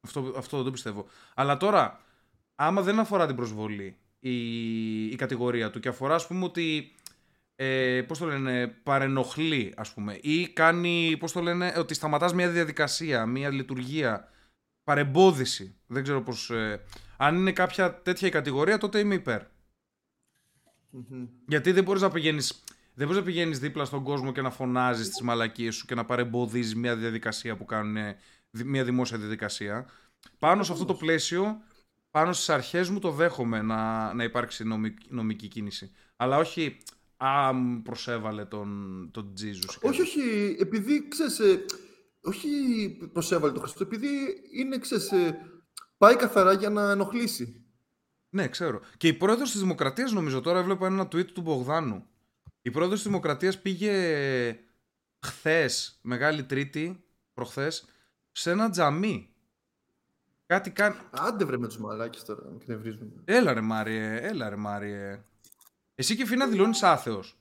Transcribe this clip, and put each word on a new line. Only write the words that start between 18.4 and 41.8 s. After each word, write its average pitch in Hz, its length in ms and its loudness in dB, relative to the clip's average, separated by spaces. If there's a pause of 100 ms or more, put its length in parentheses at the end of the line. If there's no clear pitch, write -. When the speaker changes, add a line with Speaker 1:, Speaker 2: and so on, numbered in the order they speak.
Speaker 1:
τότε 214 200 0
είμαι 208 160 4
υπέρ. 120 280 -2 (1500)
Speaker 2:
Μμμ. 127 360 -14 (200)
Speaker 1:
Γιατί 151 260 2
δεν 190 120 6
μπορείς 190 180 2
να 196 80 4
πηγαίνεις, 151 540 -2 (300)
δεν 139 120 -2
μπορείς 185 140 2
να 180 60 -2
πηγαίνεις 165 320 0
δίπλα 143 260 -4
στον 135 180 -4
κόσμο 135 300 -2
και 131 80 -4
να 131 100 -2
φωνάζεις 123 580 0
τις - 120 -8
μαλακίες 117 540 -2
σου - 120 -10
και 123 80 -4
να 117 100 -2
παρεμποδίζεις 120 720 -2
μια 120 200 0
διαδικασία 113 600 -4
που 98 80 -12
κάνουνε, 107 520 -4 (340)
δη-, 113 140 -10
μια 135 200 0
δημόσια 120 340 0
διαδικασία. 107 680 -6 (520)
Πάνω 180 240 6
σε 175 100 -2
αυτό 175 120 -2
το 180 80 -4
Speaker 2:
Όμως. 170 120 -4
Speaker 1:
πλαίσιο, 175 540 0 (520)
πάνω 160 220 2
στις - 160 -2
αρχές 170 420 0
μου, 202 80 -2
το 185 120 -2
δέχομαι 139 520 0
να, 110 520 -2
να 117 100 -2
υπάρξει 117 400 -4
νομικ-, 110 460 -4
νομική 110 380 -4
κίνηση. 101 420 -10 (260)
Αλλά 131 200 2
όχι, 160 420 0 (460)
«Α, 135 280 2
μου 123 300 0
προσέβαλε 110 600 -6
τον, 104 240 -8 (440)
τον 101 280 -12
Jesus» 104 140 -8
ή 92 120 -6 (140)
κάτι. - 80 0
Speaker 2:
Όχι, 277 120 0
όχι, 233 600 0
επειδή, 220 480 0
ξέρεις, - 300 -2
ε, 190 260 6 (560)